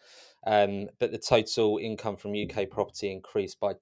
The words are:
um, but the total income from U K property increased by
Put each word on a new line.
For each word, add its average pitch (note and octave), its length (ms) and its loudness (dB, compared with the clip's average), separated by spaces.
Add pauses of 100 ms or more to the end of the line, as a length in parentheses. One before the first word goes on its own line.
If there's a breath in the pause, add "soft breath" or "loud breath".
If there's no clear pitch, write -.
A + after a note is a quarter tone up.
(460 loud breath)
um, G2+ 420 2 (100)
but A#2+ 140 0
the A2+ 60 -6
total A2 600 2
income G#2+ 380 -6
from G#2 180 -6
U G#2 120 -2
K G2+ 200 -2
property - 460 -4
increased F#2+ 480 -4
by G2 220 0